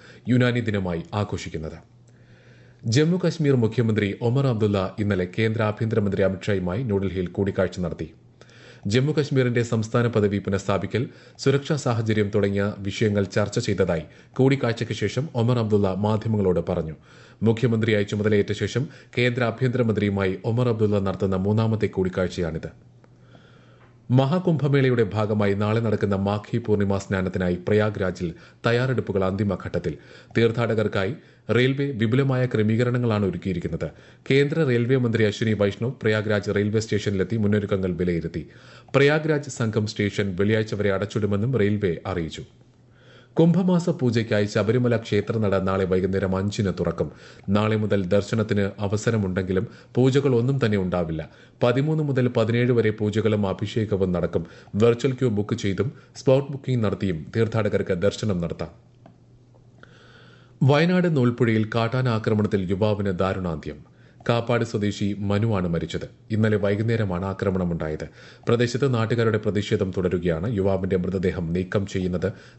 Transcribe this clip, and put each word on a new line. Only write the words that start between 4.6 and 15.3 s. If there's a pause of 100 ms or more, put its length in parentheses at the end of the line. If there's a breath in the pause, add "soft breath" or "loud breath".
ഇന്നലെ (100)
കേന്ദ്ര
ആഭ്യന്തരമന്ത്രി
അമിത്ഷായുമായി
ന്യൂഡൽഹിയിൽ
കൂടിക്കാഴ്ച
നടത്തി. (760 loud breath)
ജമ്മു
കശ്മീരിന്റെ
സംസ്ഥാന
പദവി
പുനഃസ്ഥാപിക്കൽ, (300 loud breath)
സുരക്ഷാ
സാഹചര്യം
തുടങ്ങിയ
വിഷയങ്ങൾ
ചർച്ച
ചെയ്തതായി (340 loud breath)
കൂടിക്കാഴ്ചയ്ക്ക്
ശേഷം